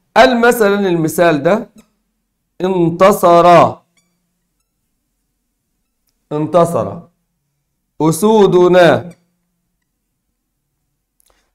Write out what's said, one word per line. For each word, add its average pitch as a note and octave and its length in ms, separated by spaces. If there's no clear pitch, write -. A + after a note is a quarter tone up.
قال A#3+ 240
مثلا G3+ 460
المثال D#3+ 560
ده: G#3 260
"انتصر، F3 1120
انتصر D3+ 680
أسودنا F3 1080